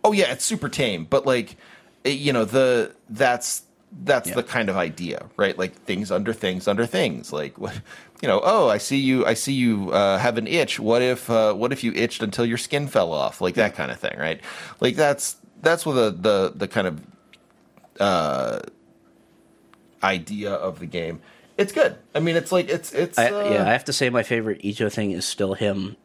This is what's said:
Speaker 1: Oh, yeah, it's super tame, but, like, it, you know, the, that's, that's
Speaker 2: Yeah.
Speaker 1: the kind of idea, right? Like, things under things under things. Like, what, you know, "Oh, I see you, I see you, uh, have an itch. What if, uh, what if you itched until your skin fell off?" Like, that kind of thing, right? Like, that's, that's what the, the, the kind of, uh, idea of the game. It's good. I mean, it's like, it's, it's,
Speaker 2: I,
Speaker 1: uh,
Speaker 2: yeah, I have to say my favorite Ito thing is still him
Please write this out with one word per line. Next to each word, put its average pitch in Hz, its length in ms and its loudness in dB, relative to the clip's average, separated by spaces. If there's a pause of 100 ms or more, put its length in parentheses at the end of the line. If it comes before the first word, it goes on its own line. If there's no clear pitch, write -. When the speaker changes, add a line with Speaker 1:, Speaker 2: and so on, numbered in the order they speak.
Speaker 1:
Oh, 214 80 6
yeah, 175 200 2
it's - 120 -6
super 175 240 -4
tame, 101 400 -2
but, 139 180 2
like, 123 300 0 (480)
it, 139 60 2
you 143 220 0
know, 117 120 2
the, 123 500 2 (160)
that's, 123 520 -2 (420)
that's 131 240 2
Speaker 2:
Yeah. - 80 -8
Speaker 1:
the 120 60 0
kind 113 260 -2
of 95 80 0
idea, 85 500 -4 (100)
right? 101 220 2
Like, 92 160 -4 (100)
things 101 280 -4
under 101 200 0
things 92 360 -2
under 107 180 2
things. 117 460 -4
Like, 73 260 -6
what, 101 160 -8 (480)
you 233 60 0
know, 107 140 4
"Oh, 185 260 4
I 104 100 4
see 139 200 0
you, 131 280 4
I 113 80 2
see - 180 -2
you, 113 400 2
uh, 98 260 4
have 117 200 0
an 110 80 -6
itch. 160 340 0
What 113 220 4
if, 127 260 -2
uh, 110 260 4
what 120 180 0
if 131 120 -6
you 113 80 0
itched 117 300 -2
until 117 240 -2
your 117 120 -2
skin 143 300 -4
fell 87 240 2
off?" - 280 -2
Like, 90 140 0
that 107 200 2
kind 69 160 -4
of - 80 -10
thing, - 200 -6
right? 80 220 -4 (400)
Like, 127 160 0
that's, 143 400 0 (240)
that's 165 240 2
what 151 100 0
the, 113 160 4
the, 95 440 2
the 95 140 -4
kind 98 180 0
of, 78 140 -4 (1000)
uh, 76 600 0 (1400)
idea 98 480 -2
of 87 260 -4
the 90 80 -12
game. 82 340 -6 (360)
It's 196 160 0
good. - 240 2 (180)
I 151 60 2
mean, 165 160 2
it's 165 160 0
like, 180 160 2
it's, - 240 -4
it's, 175 260 0
Speaker 2:
I, 117 120 4
Speaker 1:
uh, 104 200 -2
Speaker 2:
yeah, 101 120 2
I 104 100 4
have 127 140 0
to 139 60 -4
say 123 180 0
my 120 120 2
favorite 110 420 -2
Ito 104 240 -2
thing 104 240 -2
is 90 120 -4
still 95 300 -2
him 98 500 -2